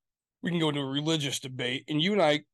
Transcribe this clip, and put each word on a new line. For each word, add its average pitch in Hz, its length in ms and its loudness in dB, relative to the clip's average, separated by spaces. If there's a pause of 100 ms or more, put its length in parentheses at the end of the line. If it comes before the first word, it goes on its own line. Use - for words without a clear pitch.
(420)
we 180 80 -4
can 170 100 0
go 160 100 2
into 147 120 -2
a 139 80 -2
religious 147 500 -2
debate, 127 500 -6
and 151 120 2
you 190 120 2
and 202 100 4
I 151 180 4 (120)